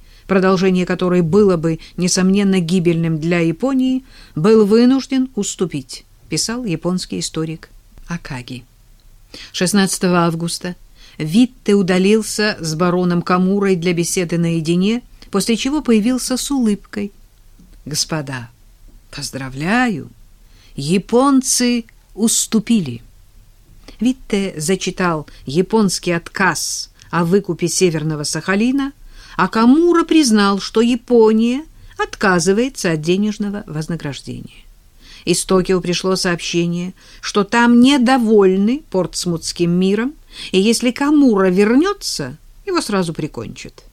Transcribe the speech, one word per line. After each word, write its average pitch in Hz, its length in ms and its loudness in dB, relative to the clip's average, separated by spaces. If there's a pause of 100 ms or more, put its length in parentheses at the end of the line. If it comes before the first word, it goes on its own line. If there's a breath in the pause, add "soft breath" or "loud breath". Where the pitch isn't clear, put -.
(280 soft breath)
продолжение 185 580 2
которой 180 360 0
было 180 360 4
бы, 160 220 -4 (180 loud breath)
несомненно, 190 600 2
гибельным 165 600 0
для 170 200 0
Японии, 262 640 -2 (320 loud breath)
был 214 280 6
вынужден 247 680 2
уступить, - 720 -6 (240)
писал 226 360 -6
японский 180 540 -4
историк 160 500 -8 (380)
Акаги. 127 560 -12 (880 loud breath)
Шестнадцатого 185 680 0
августа 170 560 -4 (420 soft breath)
Витте 202 560 0
удалился 202 840 2
с 160 160 -6
бароном 175 480 0
Камурой 190 520 2
для 175 180 -2
беседы 170 440 -2
наедине, 170 640 0 (300 soft breath)
после 208 260 0
чего 285 240 -2
появился 240 560 0
с - 140 -6
улыбкой. 208 600 -4 (760)
«Господа, 139 640 -6 (580)
поздравляю! 143 1000 -4 (680 soft breath)
Японцы 240 1120 0 (280)
уступили!» 208 880 0 (960 loud breath)
Витте 208 580 -2
зачитал 175 680 -2 (200 loud breath)
японский 180 640 0
отказ - 800 -4 (180 soft breath)
о 170 160 0
выкупе 175 420 0
Северного 156 560 -2
Сахалина, 240 720 -2 (460 loud breath)
Акамура 277 640 4
признал, 214 560 4
что - 220 -2
Япония 233 840 2 (340 soft breath)
отказывается 196 920 0
от 156 100 -4
денежного 202 640 -2
вознаграждения. 147 1000 -10 (580 loud breath)
Из - 220 -2
Токио 185 340 0
пришло 180 380 -4
сообщение, 175 760 -4 (280 loud breath)
что 202 240 -2
там 240 340 4
недовольны 233 1120 4
портсмутским 170 840 -4
миром, 202 420 0 (380 loud breath)
и 190 80 2
если 226 320 2
Камура 262 580 4
вернётся, 208 880 0 (300)
его 359 160 -2
сразу 180 320 -2
прикончат. - 800 -12